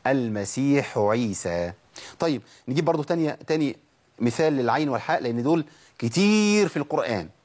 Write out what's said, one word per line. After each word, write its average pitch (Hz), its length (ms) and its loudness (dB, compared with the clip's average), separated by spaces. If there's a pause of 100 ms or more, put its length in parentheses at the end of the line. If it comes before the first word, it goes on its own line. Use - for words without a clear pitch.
المسيح 131 920 0
عيسى. 101 760 0 (460)
طيب، 151 220 0 (260)
نجيب 143 180 0
برضو 160 180 0
تاني، 160 280 0
تاني 156 460 -2 (420)
مثال 151 340 2
للعين 131 360 0
والحاء، 135 340 -2
لأن 120 200 -2
دول 151 220 2 (340)
كتير 208 680 4
في 160 100 -4
القرآن. 120 520 -2 (160)